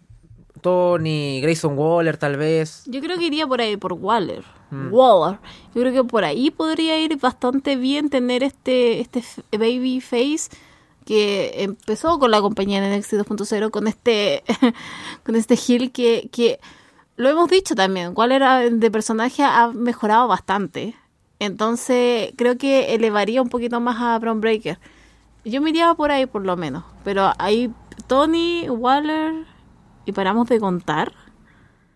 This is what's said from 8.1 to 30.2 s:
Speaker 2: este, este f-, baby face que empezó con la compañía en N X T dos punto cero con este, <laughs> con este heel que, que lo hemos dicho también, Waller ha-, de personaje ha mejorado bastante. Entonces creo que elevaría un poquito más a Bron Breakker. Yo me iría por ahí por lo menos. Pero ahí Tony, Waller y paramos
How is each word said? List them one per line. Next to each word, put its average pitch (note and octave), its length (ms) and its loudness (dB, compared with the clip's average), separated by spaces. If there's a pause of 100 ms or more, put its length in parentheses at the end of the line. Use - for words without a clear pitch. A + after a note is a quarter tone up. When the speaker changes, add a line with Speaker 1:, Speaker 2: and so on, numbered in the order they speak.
Speaker 2:
este, B3 560 0
este A#3+ 200 -6
f-, - 320 -16
baby B3 500 -2
face C#4 480 -2 (560)
que G3+ 580 0
empezó A3 560 -2
con C4 100 4
la G#3+ 120 4
compañía G3+ 360 0
en G3 80 0
N G3 120 0
X G3+ 120 -6
T G#3+ 80 0
dos G#3 80 0
punto G3+ 180 -4
cero G#3+ 280 -2
con G#3 160 -2
este, G#3 560 0 (400)
<laughs> - 420 -16
con A3+ 100 -2
este A3+ 200 2
heel B3 360 0
que, A#3 400 0
que - 280 0 (580)
lo A#3+ 100 2
hemos E4 220 4
dicho F#4+ 260 2
también, F#3+ 400 0
Waller B3+ 280 4
ha-, B3+ 260 4
de A3+ 220 2
personaje A3+ 520 -2
ha A#3 260 4
mejorado A#3 580 2
bastante. F#3+ 680 -2 (440)
Entonces A#3 1000 0
creo A#3+ 220 2
que C4+ 340 2
elevaría A3 480 2
un B3 80 -2
poquito A#3+ 300 -4
más A#3+ 200 -2
a A#3 200 0
Bron A3+ 220 -4
Breakker. A3 360 -2 (640)
Yo A#3 160 -4
me D#4 120 0
iría E4+ 240 4
por D4 160 0
ahí C4+ 160 2
por G#3 180 -6
lo F3+ 100 0
menos. C#3+ 280 -6 (200)
Pero G3 360 2
ahí A3+ 340 0 (320)
Tony, E4 640 0
Waller D4 640 0 (720)
y G3+ 60 -8
paramos G3 380 0